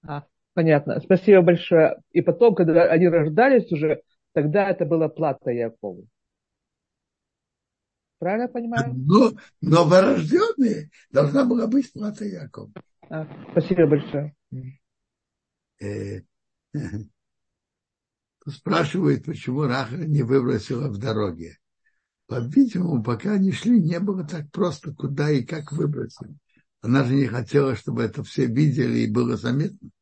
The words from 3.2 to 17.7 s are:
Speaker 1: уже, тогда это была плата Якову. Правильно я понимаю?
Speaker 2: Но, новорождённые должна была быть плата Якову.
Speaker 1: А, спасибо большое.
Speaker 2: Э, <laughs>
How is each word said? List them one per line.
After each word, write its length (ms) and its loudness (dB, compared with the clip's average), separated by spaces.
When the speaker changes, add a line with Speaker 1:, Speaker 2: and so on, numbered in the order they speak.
Speaker 1:
уже, 300 -2
тогда 360 0
это 160 -2
была 220 0
плата 440 -4
Якову. 560 -8
Правильно 260 -4
я 60 -6
понимаю? 460 -6
Speaker 2:
Но, 360 2
новорождённые 1300 2
должна 340 2
была 220 0
быть 260 -2
плата 320 -10
Якову. 480 -14
Speaker 1:
А, 180 -10
спасибо 360 2
большое. 480 -2
Speaker 2:
Э, 420 -10
<laughs> 360 -10